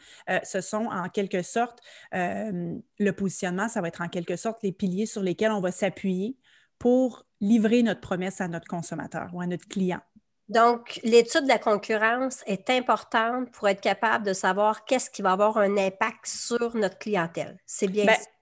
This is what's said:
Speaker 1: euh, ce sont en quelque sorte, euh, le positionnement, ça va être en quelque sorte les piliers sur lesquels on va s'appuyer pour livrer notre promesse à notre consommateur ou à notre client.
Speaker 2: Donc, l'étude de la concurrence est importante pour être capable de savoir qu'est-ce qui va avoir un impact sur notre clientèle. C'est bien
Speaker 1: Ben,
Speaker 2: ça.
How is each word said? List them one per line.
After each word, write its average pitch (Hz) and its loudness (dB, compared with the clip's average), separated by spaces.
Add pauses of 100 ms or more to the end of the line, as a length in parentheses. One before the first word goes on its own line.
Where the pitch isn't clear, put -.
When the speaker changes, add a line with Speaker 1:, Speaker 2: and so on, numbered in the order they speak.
(280)
Speaker 1:
euh, 185 0
ce - -4
sont 214 -4
en 180 -6
quelque 190 -2
sorte, 233 -2 (360)
euh, 180 -4 (240)
le 202 4
positionnement, 190 -2
ça 226 -4
va 170 -4
être 170 -8
en 170 -4
quelque 175 -4
sorte 220 -6
les 196 -2
piliers 185 -2
sur 208 -6
lesquels 190 0
on 208 0
va 180 -2
s'appuyer 190 -2 (420)
pour 247 2 (160)
livrer 220 4
notre 208 0
promesse 190 -6
à 180 -2
notre 170 -8
consommateur 165 -8
ou 175 -8
à 175 -4
notre 175 -6
client. 180 -2 (480)
Speaker 2:
Donc, 233 2
l'étude 233 6
de 262 2
la 233 6
concurrence 226 0
est 190 -4
importante 247 0
pour - -4
être 196 2
capable 220 0
de 190 0
savoir 208 0
qu'est-ce 254 0
qui - -10
va 190 4
avoir 208 4
un 202 4
impact 196 -2
sur 233 -4
notre 202 0
clientèle. 170 -4
C'est - -4
bien 202 0
Speaker 1:
Ben, 214 6
Speaker 2:
ça. - -8 (160)